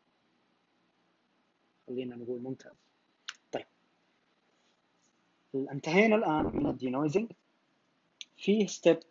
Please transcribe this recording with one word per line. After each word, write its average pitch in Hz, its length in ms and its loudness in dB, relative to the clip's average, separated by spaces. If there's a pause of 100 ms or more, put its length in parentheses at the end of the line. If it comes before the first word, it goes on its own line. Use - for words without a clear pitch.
(1900)
خلينا 123 300 -8
نقول 120 240 -10
ممتاز. 127 320 -14 (800)
طيب، - 140 -8 (1900)
انتهينا 156 640 2
الآن 160 400 0
من 147 100 -2
الدينويزنج. 143 680 -2 (1040)
فيه 202 300 2
ستيب 165 320 2 (120)